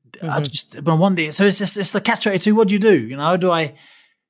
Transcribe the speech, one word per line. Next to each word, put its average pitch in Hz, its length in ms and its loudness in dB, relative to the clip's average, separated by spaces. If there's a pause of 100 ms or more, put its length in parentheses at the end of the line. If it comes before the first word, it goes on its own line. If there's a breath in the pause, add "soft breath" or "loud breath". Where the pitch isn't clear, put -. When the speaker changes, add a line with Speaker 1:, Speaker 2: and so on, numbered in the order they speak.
(240)
Speaker 1:
I - 40 -8
Speaker 2:
Mm-hmm. 147 160 -2
Speaker 1:
just, - 400 -8
but 156 80 0
I 160 40 4
want 180 220 2
the, 156 140 -2
so 190 140 0
it's 196 120 2
just, 196 180 -6
it's 196 160 -6
the 208 100 -2
catch 226 220 -2
twenty-two. 208 320 2
What 220 140 4
do 196 60 2
you 208 40 2
do? 202 180 6
You 123 200 -4
know, 156 180 0
do 180 160 0
I 160 240 -2 (540 soft breath)